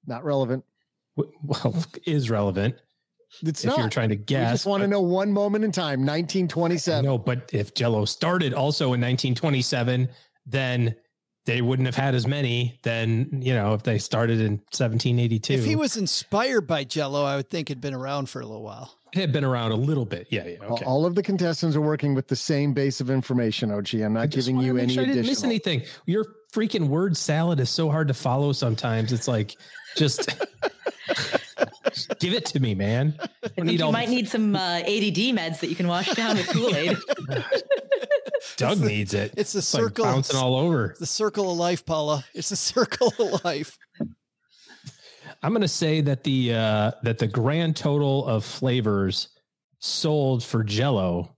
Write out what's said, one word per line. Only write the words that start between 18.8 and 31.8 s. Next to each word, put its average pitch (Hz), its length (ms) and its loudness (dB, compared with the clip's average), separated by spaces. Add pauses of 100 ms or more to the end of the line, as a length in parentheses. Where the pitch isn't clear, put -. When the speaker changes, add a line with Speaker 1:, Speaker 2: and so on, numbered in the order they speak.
Speaker 2:
It 185 80 0
had 160 120 0
been 139 120 0
around 120 280 0
a 110 40 2
little 135 280 0
bit. 101 260 -8
Yeah, 98 140 -2
yeah. 85 140 -10
Speaker 1:
All, 101 160 -6
Speaker 2:
Okay. - 100 -6
Speaker 1:
all 139 220 2
of 175 100 0
the 202 60 2
contestants 170 540 0
are 151 40 4
working 147 340 0
with 131 140 -2
the 131 80 0
same 143 360 0
base 139 280 0
of 127 100 -2
information, 123 640 0
O 104 80 -2
G. 107 220 -2
I'm 107 100 0
not 113 100 0
Speaker 2:
I 117 40 0
just 123 200 0
Speaker 1:
giving 131 100 0
Speaker 2:
wanna 127 120 2
Speaker 1:
you 127 60 2
Speaker 2:
make 131 100 2
Speaker 1:
any 127 100 2
Speaker 2:
sure 131 80 2
I 127 40 2
didn't 123 200 2
miss 277 180 0
Speaker 1:
additional. 247 60 2
Speaker 2:
anything. 180 320 0 (240)
Your 208 180 0 (280)
freaking 214 360 0
word 165 280 2
salad 160 420 0
is 123 120 0
so 160 200 0
hard 156 180 2
to 131 60 0
follow 139 380 0
sometimes. 113 600 0
It's 113 160 -2
like, 107 280 -2 (400)
just 151 340 2
<laughs> - 40 -6 (1800)